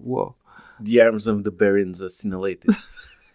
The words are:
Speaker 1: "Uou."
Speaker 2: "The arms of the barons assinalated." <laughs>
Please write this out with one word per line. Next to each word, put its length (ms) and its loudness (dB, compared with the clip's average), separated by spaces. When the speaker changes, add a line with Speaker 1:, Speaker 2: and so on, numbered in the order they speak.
Speaker 1:
"Uou." 320 -6
Speaker 2:
"The 180 6
arms 240 4
of 160 0
the 100 -4
barons 500 0
assinalated." 680 -6
<laughs> 420 -6